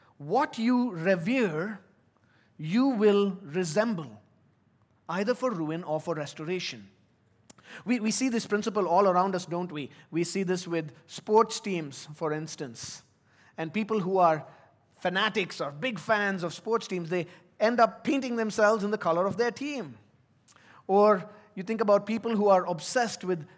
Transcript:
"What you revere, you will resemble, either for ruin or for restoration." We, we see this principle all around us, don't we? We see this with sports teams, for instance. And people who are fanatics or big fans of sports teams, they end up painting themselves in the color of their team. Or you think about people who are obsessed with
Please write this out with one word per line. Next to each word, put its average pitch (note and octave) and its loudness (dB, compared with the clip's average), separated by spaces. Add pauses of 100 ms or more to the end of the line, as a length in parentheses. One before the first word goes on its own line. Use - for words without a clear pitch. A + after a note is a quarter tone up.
(180)
"What F3+ -2
you B3 2
revere, F#3 0 (800)
you G3 2
will G3+ 4
resemble, E3 -4 (840)
either G3+ 0
for B3+ -2
ruin E3 -4
or D3+ -2
for E3 -4
restoration." D3+ -8 (960)
We, A#3 0
we A3 0
see B3+ 0
this A#3 -2
principle G#3 -2
all F#3+ 6
around F#3 4
us, F#3 -6
don't F3 -4
we? D3 -8 (220)
We E3 0
see F#3+ -2
this F3+ -2
with E3 -4 (160)
sports A3 2
teams, D#3+ -6
for D3+ -4
instance. D#3 -10 (540)
And D#3+ -6
people G#3 0
who F#3 0
are D#3+ 4 (520)
fanatics F#3+ -2
or C#3+ -4
big G3+ -4
fans G3 0
of E3 -6
sports A3 -4
teams, E3+ -4
they E3+ -2 (300)
end A#3 2
up A3+ 2
painting C4 -2
themselves G#3+ 2
in G#3 -2
the G#3+ 0
color F3 0
of G3 -2
their A#3+ 0
team. A#3 -10 (880)
Or G3+ 6 (260)
you F#3 -8
think A3 -4
about G3+ 4
people A3+ -2
who G#3 4
are F#3 6
obsessed F3+ -2
with F3+ -4 (100)